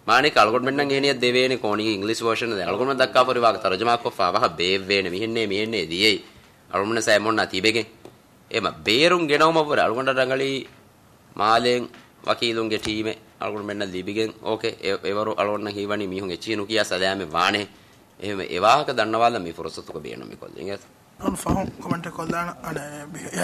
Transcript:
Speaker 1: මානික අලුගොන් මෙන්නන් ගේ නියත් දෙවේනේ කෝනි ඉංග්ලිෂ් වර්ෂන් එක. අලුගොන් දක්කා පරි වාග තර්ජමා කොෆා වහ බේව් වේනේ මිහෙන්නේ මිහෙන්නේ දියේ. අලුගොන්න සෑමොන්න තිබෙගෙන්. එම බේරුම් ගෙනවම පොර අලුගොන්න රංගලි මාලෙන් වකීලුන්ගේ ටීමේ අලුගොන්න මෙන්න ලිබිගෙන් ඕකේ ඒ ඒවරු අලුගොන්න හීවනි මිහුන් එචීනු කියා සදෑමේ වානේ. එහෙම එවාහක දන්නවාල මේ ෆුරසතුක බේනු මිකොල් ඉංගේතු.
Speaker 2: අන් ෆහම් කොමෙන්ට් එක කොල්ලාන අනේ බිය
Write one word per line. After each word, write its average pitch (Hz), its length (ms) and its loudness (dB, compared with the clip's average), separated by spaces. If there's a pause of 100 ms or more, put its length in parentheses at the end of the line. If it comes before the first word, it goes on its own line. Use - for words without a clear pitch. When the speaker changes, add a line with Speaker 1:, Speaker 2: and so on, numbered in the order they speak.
Speaker 1:
මානික 131 300 4
අලුගොන් 120 260 6
මෙන්නන් 139 260 0
ගේ 139 120 2
නියත් 139 180 2
දෙවේනේ 123 400 2
කෝනි 107 320 0
ඉංග්ලිෂ් 107 320 -2
වර්ෂන් 113 320 0
එක. 95 80 -2
අලුගොන් 107 320 0
දක්කා 127 320 4
පරි 123 140 0
වාග 113 180 6
තර්ජමා 110 400 2
කොෆා 98 340 0
වහ 113 180 2
බේව් 92 360 0
වේනේ 95 240 2
මිහෙන්නේ 110 360 -2
මිහෙන්නේ 104 380 -2
දියේ. 92 380 2 (480)
අලුගොන්න 107 320 0
සෑමොන්න 107 420 4
තිබෙගෙන්. 107 420 0 (640)
එම 104 160 -2 (120)
බේරුම් 156 480 2
ගෙනවම 156 340 4
පොර 147 180 0
අලුගොන්න 110 300 0
රංගලි 135 600 -2 (640)
මාලෙන් 120 560 2 (320)
වකීලුන්ගේ 113 580 0
ටීමේ 107 380 -4 (200)
අලුගොන්න 104 300 -6
මෙන්න 104 200 -6
ලිබිගෙන් 98 440 -4 (100)
ඕකේ 110 380 -4
ඒ 98 240 -2
ඒවරු 104 320 -2
අලුගොන්න 104 340 -2
හීවනි 101 380 -4
මිහුන් 95 240 -6
එචීනු 104 360 -4
කියා 107 180 0
සදෑමේ 95 440 -2
වානේ. 95 380 0 (540)
එහෙම 98 280 -6
එවාහක 117 420 4
දන්නවාල 117 480 2
මේ 85 140 -6
ෆුරසතුක 82 460 -10
බේනු 60 260 -12
මිකොල් 50 280 -16
ඉංගේතු. 98 340 -10 (320)
Speaker 2:
අන් 196 160 -2
ෆහම් 180 320 0 (120)
කොමෙන්ට් 170 280 -6
එක 165 80 -10
කොල්ලාන 170 460 -4
අනේ 147 460 -10
බිය 135 200 -14 (180)